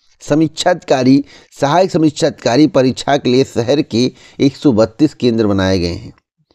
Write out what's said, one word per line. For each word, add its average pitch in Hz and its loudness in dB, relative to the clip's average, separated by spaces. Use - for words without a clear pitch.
समीक्षाधिकारी, 147 0
सहायक 165 0
समीक्षाधिकारी 151 0
परीक्षा 131 0
के 127 -2
लिए 127 2
शहर 123 -2
के 123 -2
एक 139 0
सौ 147 0
बत्तीस 113 0
केंद्र 113 0
बनाए 98 0
गए 87 -4
हैं। 113 -14